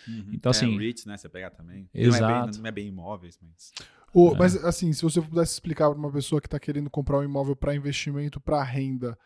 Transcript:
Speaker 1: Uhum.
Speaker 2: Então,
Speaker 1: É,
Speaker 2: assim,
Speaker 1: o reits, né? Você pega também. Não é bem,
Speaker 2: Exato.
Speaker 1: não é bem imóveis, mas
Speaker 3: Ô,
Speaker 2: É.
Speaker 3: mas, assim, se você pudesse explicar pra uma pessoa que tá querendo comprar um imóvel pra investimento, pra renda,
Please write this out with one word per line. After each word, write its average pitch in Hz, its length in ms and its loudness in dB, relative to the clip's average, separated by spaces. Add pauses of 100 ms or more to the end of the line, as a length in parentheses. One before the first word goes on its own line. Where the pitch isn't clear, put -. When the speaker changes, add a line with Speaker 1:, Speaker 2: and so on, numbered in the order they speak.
Speaker 1:
Uhum. 107 280 -10
Speaker 2:
Então, 120 160 -2
Speaker 1:
É, 123 40 4
Speaker 2:
assim, 127 200 2
Speaker 1:
o 101 40 -2
reits, 113 280 -8
né? 104 100 -14
Você 95 140 -20
pega 90 200 -14
também. 90 440 -20
Não - 60 -6
é - 20 2
bem, 120 60 6
Speaker 2:
Exato. 113 500 2
Speaker 1:
não 110 80 -12
é 113 60 -6
bem 104 160 -10
imóveis, 90 520 -12
mas - 320 -20 (400)
Speaker 3:
Ô, 175 220 10
Speaker 2:
É. - 40 -2
Speaker 3:
mas, 180 260 6
assim, 170 280 0
se - 100 -2
você 165 180 2
pudesse 160 340 -2
explicar 156 360 2
pra 147 80 -4
uma 147 140 -6
pessoa 147 300 0
que - 60 -14
tá 147 120 -6
querendo 147 300 -4
comprar 143 280 0
um 143 40 2
imóvel 139 340 -2
pra 143 180 -2
investimento, 143 680 -4
pra 147 220 0
renda, 127 640 -4